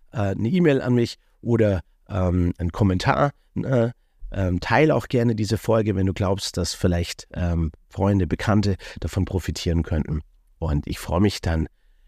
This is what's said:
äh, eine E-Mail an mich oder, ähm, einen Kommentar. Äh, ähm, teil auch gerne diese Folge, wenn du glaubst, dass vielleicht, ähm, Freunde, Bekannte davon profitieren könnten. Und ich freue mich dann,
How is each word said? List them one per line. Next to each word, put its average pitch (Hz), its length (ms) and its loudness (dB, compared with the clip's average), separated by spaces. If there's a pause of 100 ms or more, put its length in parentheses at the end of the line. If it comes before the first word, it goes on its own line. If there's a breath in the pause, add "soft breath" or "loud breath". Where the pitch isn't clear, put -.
(120)
äh, - 60 -6
eine 101 300 0
E-Mail 160 320 4
an 123 140 0
mich 120 220 2 (260)
oder, 110 380 2 (280)
ähm, 90 500 2
einen 87 120 -2
Kommentar. 107 640 2 (240)
Äh, 123 340 0 (420)
ähm, 90 280 -2
teil 143 320 2
auch 131 160 -2
gerne 120 260 2
diese 104 240 -2
Folge, 107 380 0
wenn 95 100 0
du 95 60 2
glaubst, 98 440 -2
dass 92 180 -2
vielleicht, 85 600 -2
ähm, 82 380 -2 (160)
Freunde, 98 400 0
Bekannte 101 480 0 (240 loud breath)
davon 90 240 -2
profitieren 85 580 -2
könnten. 78 380 -4 (400)
Und 76 260 -2
ich - 140 -8
freue 82 200 -2
mich 104 200 2
dann, 80 260 0 (420)